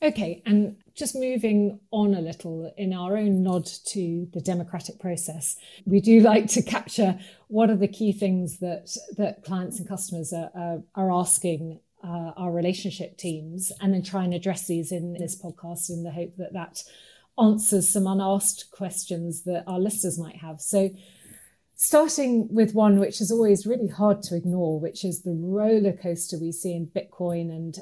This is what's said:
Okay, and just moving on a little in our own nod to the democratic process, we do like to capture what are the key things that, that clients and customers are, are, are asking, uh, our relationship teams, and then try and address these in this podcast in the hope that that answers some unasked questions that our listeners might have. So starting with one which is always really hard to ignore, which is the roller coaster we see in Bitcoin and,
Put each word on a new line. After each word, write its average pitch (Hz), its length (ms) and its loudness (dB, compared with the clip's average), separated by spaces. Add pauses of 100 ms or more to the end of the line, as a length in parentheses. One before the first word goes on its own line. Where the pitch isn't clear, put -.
Okay, 208 420 -2
and 208 320 2 (180)
just - 200 -4
moving 220 640 0 (100)
on 208 240 2
a 180 60 -2
little 165 560 -8
in 196 160 -4
our 185 240 -4
own 202 260 2
nod 180 240 0 (200)
to 175 460 -4
the 175 80 -6
democratic 175 580 -6
process, 165 580 -6 (280)
we 196 160 4
do 226 200 10
like 220 280 8
to - 140 0
capture 190 560 0 (300)
what 220 220 4
are 220 60 4
the 196 120 2
key 208 240 0
things 185 460 0
that, - 380 -8 (200)
that - 280 -4
clients 180 340 -4
and 175 100 -10
customers 175 440 -6
are, 165 220 -6
are, 170 280 -6 (120)
are 190 160 2
asking, 165 680 0 (220)
uh, 170 340 -8
our 180 160 -4
relationship 175 640 -4
teams, 165 640 -4
and 196 120 2
then 185 100 0
try 190 220 -4
and 180 80 -2
address 175 340 -4
these 165 260 -4
in 175 220 -6
this 170 260 -6
podcast 170 500 -8
in 170 140 -8
the 165 80 -8
hope 170 240 -10
that 185 160 -10
that 170 300 -10 (560)
answers 214 500 4
some 196 180 2
unasked 196 640 0
questions 170 720 -6
that 180 240 -6
our 185 120 -4
listeners 190 400 0
might 160 180 -10
have. 160 240 -14
So 196 300 2 (840)
starting 277 800 4
with 214 200 4
one 208 240 6
which - 220 -2
is 196 100 0
always 208 360 4
really 233 220 0
hard 202 340 2
to 175 140 -6
ignore, 170 420 0
which 165 260 -8
is 175 180 -4
the 175 120 -4
roller 202 580 2
coaster 170 460 -6
we 165 140 -6
see 175 220 -6
in 170 120 -6
Bitcoin 170 640 -6
and, 160 320 -10